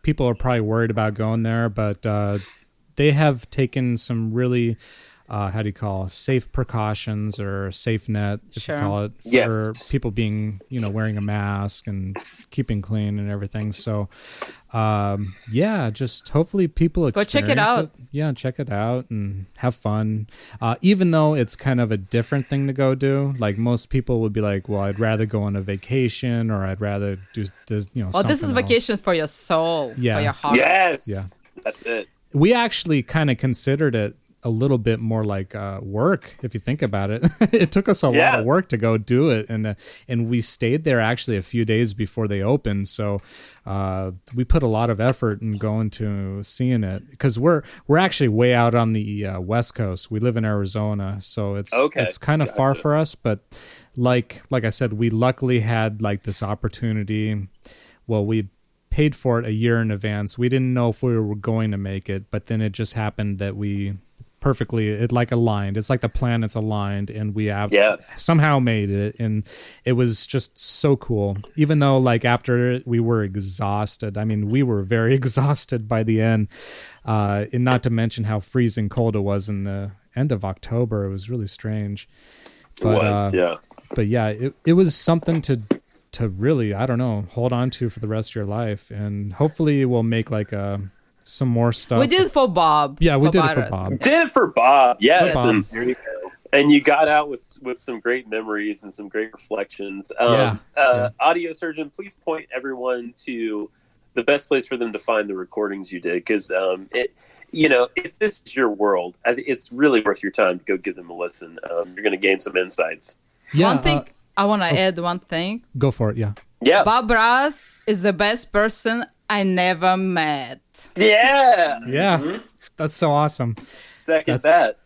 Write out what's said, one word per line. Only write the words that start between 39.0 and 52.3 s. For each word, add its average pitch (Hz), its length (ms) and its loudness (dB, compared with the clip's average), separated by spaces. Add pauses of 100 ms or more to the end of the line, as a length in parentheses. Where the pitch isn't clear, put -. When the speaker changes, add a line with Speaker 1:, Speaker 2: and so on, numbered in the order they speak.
Speaker 1:
it, 107 180 0
and, 110 180 -4
uh, 104 80 -4 (320)
and 117 220 -2
we 120 140 0
stayed 127 420 -2
there 135 160 2
actually 113 380 0
a 95 40 -4
few 117 220 -2
days 110 300 2
before 107 340 -4
they 98 140 -2
opened. 101 460 0
So, 101 340 -4 (420)
uh, 95 460 -4 (240)
we 123 100 -2
put - 180 4
a 123 60 0
lot 113 220 2
of 104 100 -2
effort 117 400 0
in 110 160 -4
going 107 340 -2
to 101 520 -6
seeing 123 420 0
it, 95 200 -6 (140)
'cause 117 200 0
we're, 151 240 2 (240)
we're 147 100 4
actually 175 320 4
way 120 240 4
out 117 220 4
on 117 180 4
the, 104 320 -2
uh, 95 160 -4
West 110 340 0
Coast. 95 360 -4
We 107 100 -2
live 117 160 0
in 113 80 0
Arizona, 101 800 -2
so 101 320 -4
it's, 101 180 -4
Speaker 3:
Okay. 127 300 2
Speaker 1:
it's 92 160 -2
kinda 151 260 0